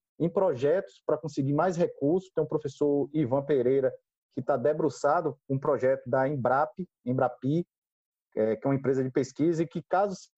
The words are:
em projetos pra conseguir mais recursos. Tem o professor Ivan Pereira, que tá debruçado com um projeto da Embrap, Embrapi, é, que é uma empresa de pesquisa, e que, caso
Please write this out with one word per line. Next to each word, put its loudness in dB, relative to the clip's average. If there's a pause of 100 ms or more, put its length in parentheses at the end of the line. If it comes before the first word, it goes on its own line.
(180)
em 0
projetos 0
pra 0
conseguir -4
mais 2
recursos. 0
Tem 0
o -2
professor -2
Ivan 0
Pereira, 2 (420)
que -6
tá 0
debruçado 0
com -2
um 0
projeto 0
da 0
Embrap, 0 (320)
Embrapi, -2 (680)
é, 0
que -6
é 0
uma 0
empresa 0
de -4
pesquisa, 0
e -2
que, -8
caso 0 (220)